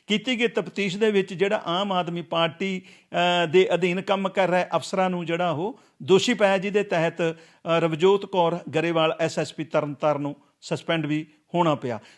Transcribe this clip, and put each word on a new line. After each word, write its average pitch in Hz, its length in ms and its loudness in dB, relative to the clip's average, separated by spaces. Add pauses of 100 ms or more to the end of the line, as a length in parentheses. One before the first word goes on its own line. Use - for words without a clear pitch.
ਕੀਤੀ 214 320 0
ਗਈ 240 80 2
ਤਫਤੀਸ਼ 196 500 -4
ਦੇ 220 140 2
ਵਿੱਚ 196 220 0
ਜਿਹੜਾ 196 320 0
ਆਮ 190 260 -2
ਆਦਮੀ 175 300 -2
ਪਾਰਟੀ, 170 600 -2 (640)
ਅ, - 20 2
ਦੇ 165 280 4
ਅਧੀਨ 175 280 0
ਕੰਮ 196 280 -2
ਕਰ 190 200 0
ਰਹੇ 180 160 2 (100)
ਅਫਸਰਾਂ 185 340 -2
ਨੂੰ 175 160 -4
ਜਿਹੜਾ 170 240 0
ਉਹ 170 300 -4 (240)
ਦੋਸ਼ੀ 185 300 4
ਪਾਇਆ, 196 240 4
ਜਿਹਦੇ 202 260 0
ਤਹਿਤ, 170 380 0
ਅ, 165 140 0 (440)
ਰਵਜੋਤ 170 460 2
ਕੌਰ 175 340 0 (160)
ਗਰੇਵਾਲ 160 440 0
ਐਸ 165 200 -2
ਐਸ 151 140 -6
ਪੀ 165 100 -8
ਤਰਨਤਾਰਨ 147 580 -2
ਨੂੰ 143 140 -6 (260)
ਸਸਪੈਂਡ 165 440 -4
ਵੀ 151 200 -4 (300)
ਹੋਣਾ 170 200 2
ਪਿਆ। 120 240 -6 (180)